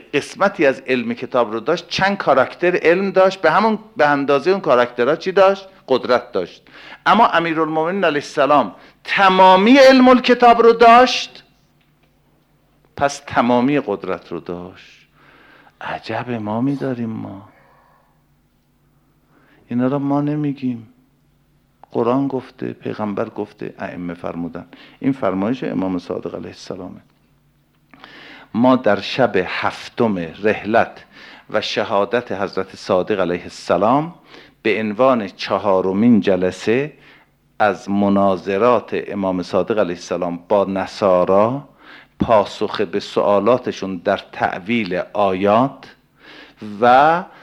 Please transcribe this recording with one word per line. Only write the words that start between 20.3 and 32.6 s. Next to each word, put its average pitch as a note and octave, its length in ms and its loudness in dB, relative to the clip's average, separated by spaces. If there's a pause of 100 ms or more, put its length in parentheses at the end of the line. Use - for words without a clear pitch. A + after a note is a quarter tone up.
قرآن B2 360 -2
گفته، B2 460 -10
پیغمبر G#2+ 560 -8
گفته، G#2 500 -12
ائمه F2 340 -12
فرمودن. E2+ 520 -12 (340)
این C3+ 120 -4
فرمایش G2 520 -4
امام F#2+ 360 -6
صادق - 360 -10
علیه F#2 120 -12
السلامه. F#2 540 -16 (1500)
ما B2+ 220 4
در G#2 240 0
شب A2+ 360 -2
هفتم G2+ 840 -4
رحلت G2 880 -2 (440)
و G#2+ 120 -4
شهادت G#2+ 720 -2
حضرت F#2+ 440 -6